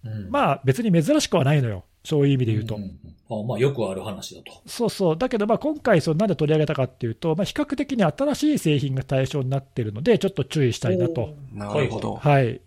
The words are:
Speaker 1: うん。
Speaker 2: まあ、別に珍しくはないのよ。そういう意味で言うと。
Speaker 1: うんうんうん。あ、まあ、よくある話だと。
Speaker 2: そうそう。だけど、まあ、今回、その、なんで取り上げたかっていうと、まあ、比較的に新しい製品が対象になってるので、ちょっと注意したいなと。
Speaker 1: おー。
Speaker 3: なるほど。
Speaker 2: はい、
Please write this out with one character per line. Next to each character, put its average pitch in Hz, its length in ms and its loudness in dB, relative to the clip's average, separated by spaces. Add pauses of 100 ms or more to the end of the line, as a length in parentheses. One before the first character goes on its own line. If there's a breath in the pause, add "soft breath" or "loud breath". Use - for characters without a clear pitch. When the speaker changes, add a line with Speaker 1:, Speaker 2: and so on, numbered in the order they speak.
Speaker 1:
う 113 60 -10
ん。 107 200 -8
Speaker 2:
ま 247 220 2
あ、 135 120 -2
別 131 180 2
に 170 220 4
珍 285 160 4
し - 80 -2
く - 80 -2
は 156 80 4
な 139 100 2
い 147 80 4
の 123 60 0
よ。 98 160 -6 (220)
そ 151 160 0
う 143 60 4
い 143 40 4
う - 40 4
意 - 20 0
味 127 80 2
で 110 80 0
言 107 80 0
う 110 40 -8
と。 110 100 -8
Speaker 1:
う 107 40 -10
ん 101 40 -8
う - 20 -8
ん 92 40 -10 (420)
う 110 100 -6
ん。 - 20 -8
あ、 - 20 -8
ま 113 100 -4
あ、 104 40 -6
よ 135 140 2
く 117 120 -2
あ 95 80 -6
る 95 80 -8
話 98 320 -12
だ - 100 -20
と。 - 220 -20
Speaker 2:
そ - 200 -4
う 202 40 2
そ 175 220 0
う。 160 60 0
だ 254 100 -2
け 247 100 -2
ど、 202 80 0
ま 220 100 2
あ、 - 20 -2
今 302 200 -2
回、 214 220 4
そ 165 120 -2
の、 151 80 0
な 220 80 2
ん - 20 0
で 156 80 0
取 151 120 0
り 156 80 4
上 - 20 4
げ 151 60 4
た 156 80 -2
か 135 120 0
っ - 20 -6
て - 180 -8
い 113 40 -2
う 113 60 -6
と、 160 200 -2
ま 185 60 -4
あ、 - 20 0
比 - 80 -4
較 294 240 -4
的 277 220 -4
に 214 80 4
新 269 300 0
し - 80 -4 (100)
い - 60 0
製 147 200 2
品 131 160 -2
が 131 80 -4
対 135 220 0
象 139 180 -4
に 127 60 -4
な 135 100 0
っ - 20 -8
て - 220 -6
る 107 80 -4
の 107 100 -8
で、 208 160 4
ち 196 100 0
ょ - 20 2
っ - 20 -4
と - 140 -2
注 147 200 2
意 120 60 4
し - 80 -4
た - 100 -2
い 185 80 2
な 175 120 2
と。 165 140 -2
Speaker 1:
お 151 120 -8 (180)
ー。 107 40 -12
Speaker 3:
な 202 200 -6
る 143 120 0
ほ - 100 -6
ど。 107 160 -6
Speaker 2:
は 143 260 4
い、 120 240 -2